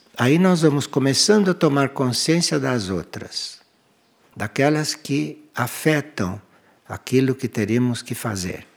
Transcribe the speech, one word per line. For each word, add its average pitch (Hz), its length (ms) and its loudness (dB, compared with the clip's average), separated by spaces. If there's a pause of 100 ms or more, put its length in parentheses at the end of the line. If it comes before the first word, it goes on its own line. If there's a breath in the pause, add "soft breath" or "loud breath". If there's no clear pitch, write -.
(160)
aí 131 220 2
nós 180 240 4
vamos 143 240 4
começando 160 640 2
a 175 60 2
tomar 143 340 2
consciência 147 680 0
das 127 280 -2
outras, - 720 -8 (800)
daquelas 151 560 0
que 151 500 -6 (120)
afetam 120 840 -2 (480 soft breath)
aquilo 127 460 0
que 120 140 -6
teríamos 113 560 -2
que - 100 -10
fazer 92 640 -6